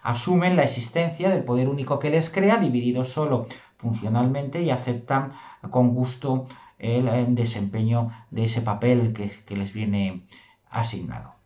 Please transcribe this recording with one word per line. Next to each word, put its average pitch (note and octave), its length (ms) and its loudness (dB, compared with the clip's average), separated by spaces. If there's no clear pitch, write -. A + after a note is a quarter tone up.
Asumen F3+ 540 2
la D3 80 6
existencia E3 640 0
del F3 140 2
poder B2+ 260 2
único C#3 300 -2
que D3 100 -2
les D#3+ 200 2
crea, G3+ 280 4
dividido B2 460 0
solo C#3 440 -2
funcionalmente, B2+ 880 -2
y D#3+ 60 2
aceptan C3 640 -2
con B2 240 4
gusto B2+ 520 -2
el, A#2+ 280 0
eh, A#2+ 200 2
desempeño A2+ 840 0
de A2+ 140 -2
ese A2+ 160 0
papel A2 520 2
que, G#2 160 -6
que G2+ 120 -8
les G2 160 -4
viene G2+ 520 -2
asignado. E2+ 640 -6